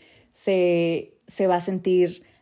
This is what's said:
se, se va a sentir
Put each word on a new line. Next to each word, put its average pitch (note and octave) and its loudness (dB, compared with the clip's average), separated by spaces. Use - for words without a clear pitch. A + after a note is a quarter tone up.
se, F3 0
se - -2
va F3+ 2
a F3 0
sentir F3+ -2